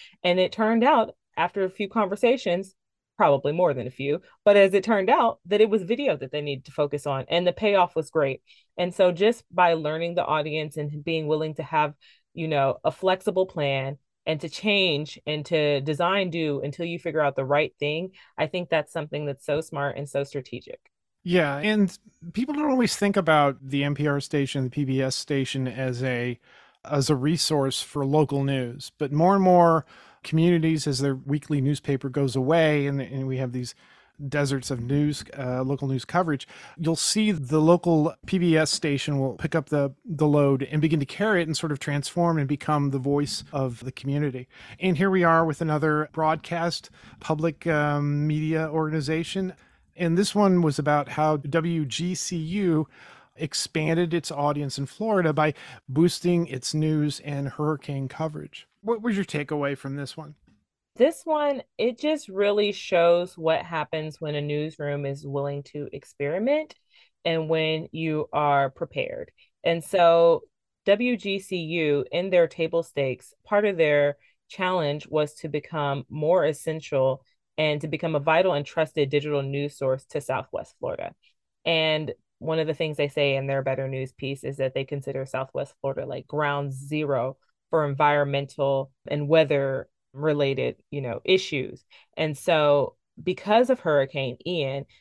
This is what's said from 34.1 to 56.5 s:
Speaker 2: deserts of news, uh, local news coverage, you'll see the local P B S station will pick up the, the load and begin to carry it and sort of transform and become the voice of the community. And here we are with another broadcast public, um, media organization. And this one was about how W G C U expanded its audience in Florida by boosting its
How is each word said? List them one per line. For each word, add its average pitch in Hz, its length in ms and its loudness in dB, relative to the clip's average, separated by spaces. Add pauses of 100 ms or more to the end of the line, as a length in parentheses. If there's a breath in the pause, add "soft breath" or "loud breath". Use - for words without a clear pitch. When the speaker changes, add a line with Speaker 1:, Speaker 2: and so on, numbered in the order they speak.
Speaker 2:
deserts 139 420 -2
of 123 100 -6
news, 143 420 0 (140)
uh, 127 260 -4
local 135 240 -4
news 131 180 -4
coverage, 165 420 -2 (300 loud breath)
you'll 165 180 0
see 214 360 0
the 147 280 0
local 165 540 4 (120)
P 190 120 -2
B 170 200 4
S 156 120 2
station 143 480 -2
will 135 180 -2
pick - 200 -6
up 156 140 -2
the, 139 240 0 (100)
the 151 240 0
load 143 360 4
and 151 180 -2
begin 156 180 2
to 139 60 -2
carry 202 360 0
it 160 60 -2
and 156 80 -4
sort 160 160 -4
of 143 80 -4
transform 160 580 0
and 139 120 0
become 143 400 0
the 135 100 -2
voice 143 540 -2
of 131 320 -4
the 127 80 -10
community. 139 560 -6 (280 loud breath)
And 180 200 0
here 196 120 2
we 190 140 4
are 165 220 6
with 156 160 -2
another 151 500 0
broadcast 160 800 -2 (320 loud breath)
public, 156 440 -2
um, 147 640 0
media 156 420 -2
organization. 160 840 -2 (420 soft breath)
And 170 220 0
this 202 160 0
one 190 300 6
was 151 160 0
about 147 300 2
how 156 280 0
W 156 480 -2
G 170 300 -4
C - 220 -6
U 165 500 0 (480 loud breath)
expanded 160 760 -2
its 170 180 -4
audience 147 460 -2
in 139 80 -4
Florida 185 480 0
by 151 200 2 (360 loud breath)
boosting 170 580 2
its 131 260 -8